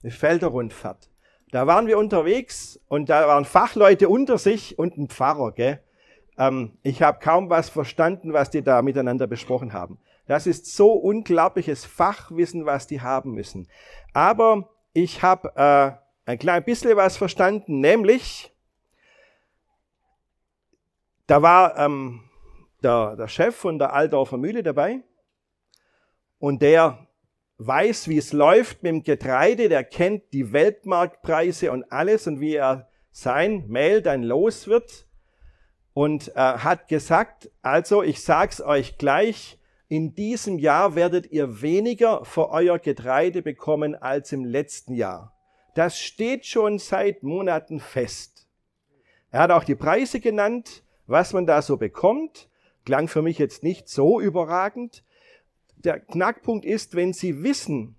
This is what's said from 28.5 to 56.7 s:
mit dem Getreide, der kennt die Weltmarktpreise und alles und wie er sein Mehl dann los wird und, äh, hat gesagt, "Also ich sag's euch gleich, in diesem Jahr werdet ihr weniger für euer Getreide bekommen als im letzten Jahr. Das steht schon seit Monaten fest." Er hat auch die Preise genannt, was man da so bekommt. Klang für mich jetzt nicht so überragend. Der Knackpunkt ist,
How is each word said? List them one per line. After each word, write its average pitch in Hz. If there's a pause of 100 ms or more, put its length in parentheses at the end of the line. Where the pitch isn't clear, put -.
mit 175
dem 160
Getreide, 160
der 143
kennt 202
die 127
Weltmarktpreise 175
und 127
alles 185
und 147
wie 151
er 131 (220)
sein 160
Mehl 151
dann 143
los 156
wird 233 (880)
und, 147
äh, 135
hat 151
gesagt, 165 (100)
"Also 175
ich 156
sag's 151
euch 143
gleich, 175 (300)
in 156
diesem 208
Jahr 151
werdet 175
ihr 131
weniger 208
für -
euer 170
Getreide 151
bekommen 151
als 139
im 131
letzten 127
Jahr. 95 (380)
Das 160
steht 247
schon 208
seit 196
Monaten 160
fest." - (840)
Er 127
hat 175
auch 165
die 139
Preise 220
genannt, 220 (240)
was 165
man 180
da 151
so 143
bekommt. 226 (380)
Klang 143
für 160
mich 165
jetzt -
nicht 175
so 165
überragend. 185 (720)
Der -
Knackpunkt 214
ist, -